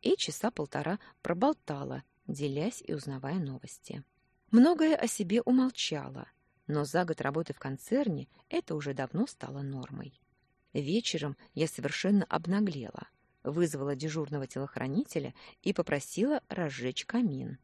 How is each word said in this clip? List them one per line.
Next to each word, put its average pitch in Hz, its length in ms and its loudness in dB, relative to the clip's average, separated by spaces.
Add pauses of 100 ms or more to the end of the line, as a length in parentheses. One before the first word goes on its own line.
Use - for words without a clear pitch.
и 359 140 4
часа - 340 -2
полтора 151 480 -2 (240)
проболтала, 147 800 0 (240)
делясь 147 600 -2
и - 80 -4
узнавая 139 440 -4
новости. - 680 -8 (460)
Многое 311 460 8
о - 100 2
себе 214 360 0
умолчала, 160 840 0 (380)
но 147 180 0
за 180 200 2
год 165 160 -2
работы 143 320 -2
в - 60 -12
концерне 151 680 0 (200)
это - 260 -4
уже 143 200 -4
давно 139 320 -2
стало 135 360 -8
нормой. 139 580 -10 (520)
Вечером 147 640 -2 (180)
я 156 120 2
совершенно 180 580 2
обнаглела – 165 840 -2 (380)
вызвала 147 480 0
дежурного 147 520 -4
телохранителя 135 880 -4 (280)
и 196 100 0
попросила 196 760 0
разжечь 131 580 -4
камин. 143 580 -2